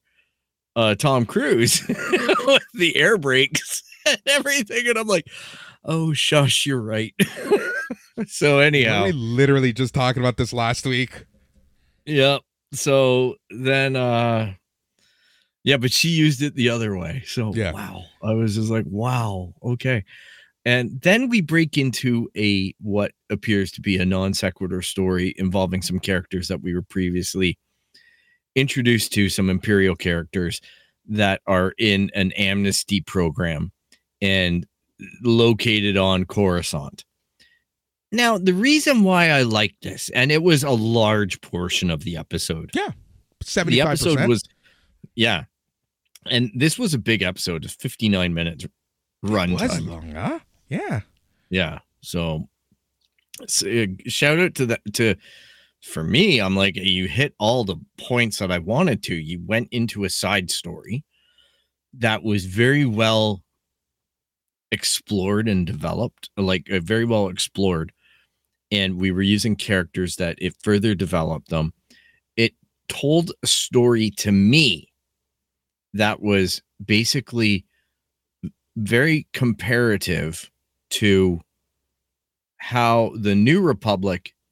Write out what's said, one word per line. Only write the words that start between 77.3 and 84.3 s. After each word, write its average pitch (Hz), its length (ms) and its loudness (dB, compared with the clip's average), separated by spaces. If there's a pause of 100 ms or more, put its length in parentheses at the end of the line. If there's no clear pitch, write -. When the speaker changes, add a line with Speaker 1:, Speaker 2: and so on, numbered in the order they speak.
Speaker 1:
very 123 560 0
comparative 104 1160 -2 (420)
to 95 500 2 (1160)
how 117 600 2
the 101 180 2
New 135 260 4
Republic 98 720 -2 (180)